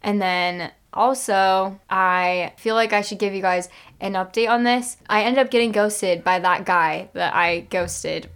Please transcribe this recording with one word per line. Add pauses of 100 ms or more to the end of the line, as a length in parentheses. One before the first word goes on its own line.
And
then (200)
also, (100)
I
feel
like
I
should
give
you
guys (320)
an
update
on
this. (120)
I
ended
up
getting
ghosted
by
that
guy
that
I
ghosted,